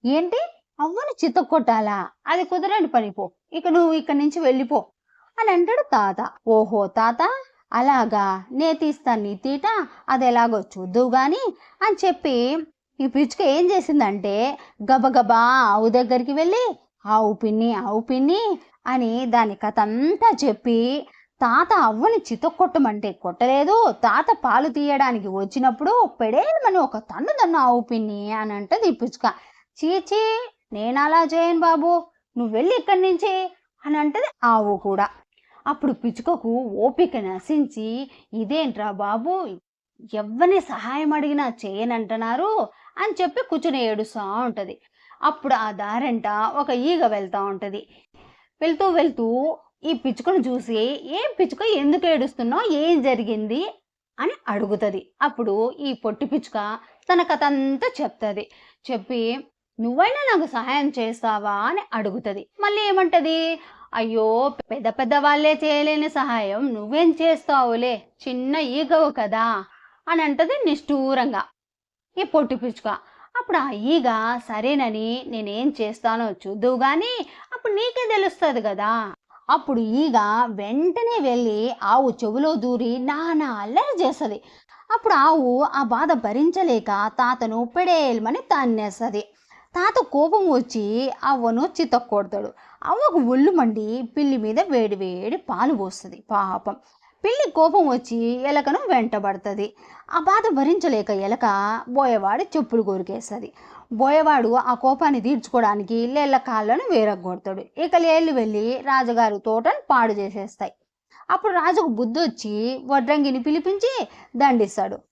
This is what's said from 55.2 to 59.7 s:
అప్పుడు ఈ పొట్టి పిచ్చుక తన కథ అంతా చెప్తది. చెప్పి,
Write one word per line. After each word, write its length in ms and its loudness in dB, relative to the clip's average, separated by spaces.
అప్పుడు 480 -2
ఈ 220 -8
పొట్టి 340 -6
పిచ్చుక 520 -6
తన 100 4
కథ 220 0
అంతా 460 0
చెప్తది. 480 -6
చెప్పి, 560 -4